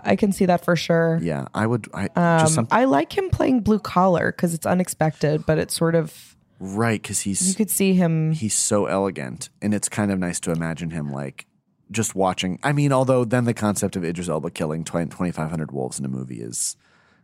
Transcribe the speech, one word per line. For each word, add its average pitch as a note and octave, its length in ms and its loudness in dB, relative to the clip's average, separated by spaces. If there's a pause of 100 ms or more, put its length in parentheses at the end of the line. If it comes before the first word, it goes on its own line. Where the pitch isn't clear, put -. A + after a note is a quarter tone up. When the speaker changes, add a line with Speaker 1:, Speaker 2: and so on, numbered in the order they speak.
Speaker 1:
I G3+ 120 2
can G3+ 160 4
see F#3+ 140 2
that F3 180 2
for F3 140 2
sure. E3 440 2
Speaker 2:
Yeah, C#2+ 320 -4
I G#2+ 140 0
would. A2+ 260 0
I, G2 120 -4 (100)
Speaker 1:
Um, E3+ 240 4
Speaker 2:
just D#3+ 160 4
some- A#2 160 2
Speaker 1:
I A#3+ 140 4
like C#4 320 2
him F#4+ 120 -2
playing C4 320 2
blue G3+ 180 4
collar F3+ 520 2
'cause E3+ 220 -2
it's E3 120 -8
unexpected, D#3 800 0
but D#3 120 2
it's E3 180 -2
sort E3 200 2
of - 400 -4 (280)
Speaker 2:
Right, G#2 380 0
'cause - 200 -6
he's G2+ 280 -2
Speaker 1:
you F#3+ 60 -2
could G#3+ 160 0
see F#3+ 240 2
him D#3+ 380 2
Speaker 2:
he's C3 200 -2
so G#2 320 0
elegant, D#2 640 -2 (140)
and G#2 100 0
it's G2+ 160 -2
kind G#2 220 0
of G2 80 0
nice F2 220 -4
to F2+ 100 -4
imagine E2 400 -4
him, D2+ 200 -6
like, C#2 360 -10 (420)
just G#2+ 260 -4
watching. F#2 480 0
I C#3+ 80 2
mean, C#3+ 220 2
although C3 320 2
then B2 200 2
the A#2 80 2
concept G#2 420 0
of F2+ 100 -4
Idris F2 240 -4
Elba D#2 220 -2
killing D#2+ 340 -4
twen-, E2+ 240 -4
twenty-five E2 400 -4
hundred D#2+ 240 -6
wolves C2 260 -6
in C#2 60 -6
a - 20 -6
movie B1+ 320 -8
is, A#1 380 -8 (460)